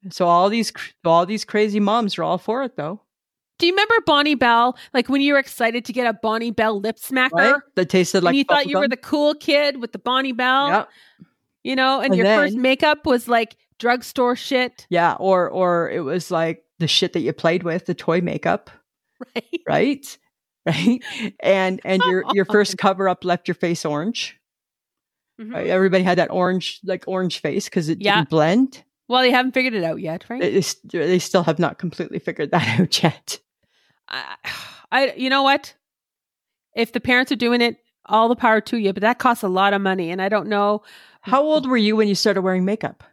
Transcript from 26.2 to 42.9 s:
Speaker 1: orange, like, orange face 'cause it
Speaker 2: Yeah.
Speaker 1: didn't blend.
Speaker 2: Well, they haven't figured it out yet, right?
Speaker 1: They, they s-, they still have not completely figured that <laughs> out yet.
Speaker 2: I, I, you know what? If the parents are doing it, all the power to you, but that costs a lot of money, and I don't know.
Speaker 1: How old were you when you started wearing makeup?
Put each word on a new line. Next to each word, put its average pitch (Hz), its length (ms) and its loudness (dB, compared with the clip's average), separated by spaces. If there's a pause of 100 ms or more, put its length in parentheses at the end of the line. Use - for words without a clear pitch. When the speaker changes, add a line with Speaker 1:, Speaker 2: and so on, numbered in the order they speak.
Speaker 1:
orange, 185 540 -2
like, 185 200 -6
orange 185 360 -4
face 160 260 -4
'cause 160 220 -2
it 165 100 -2
Speaker 2:
Yeah. 202 160 0
Speaker 1:
didn't 160 140 0
blend. 175 540 2 (260)
Speaker 2:
Well, 254 120 2
they 247 100 4
haven't 254 220 2
figured 254 200 0
it 196 100 -2
out 165 160 -4
yet, 170 300 -8
right? 247 100 -8
Speaker 1:
They, 151 120 0
they 135 80 2
s-, - 260 -4
they 170 340 0
still 175 240 0
have 156 160 0
not 165 200 0
completely 170 400 -8
figured 160 320 -6
that 160 140 0
<laughs> 113 140 0
out - 240 0
yet. - 360 -4 (680)
Speaker 2:
I, 104 280 -12 (540)
I, 262 280 0
you 262 120 -4
know 269 140 2
what? 277 300 0 (1000)
If 233 200 -4
the 233 80 -2
parents 254 320 2
are - 20 0
doing 240 240 2
it, 240 160 0 (300)
all 226 240 2
the 240 80 2
power 220 240 2
to 240 160 -6
you, 196 160 0
but 190 80 -6
that 240 180 0
costs 240 240 0
a 196 60 -2
lot 196 240 2
of 196 80 0
money, 185 300 -2
and 185 100 -4
I 190 80 -2
don't 202 180 -2
know. 208 360 0 (380)
Speaker 1:
How 262 220 0
old 302 240 0
were 254 100 0
you 214 200 2
when 214 100 2
you 202 80 2
started 196 260 0
wearing 185 220 0
makeup? - 500 -4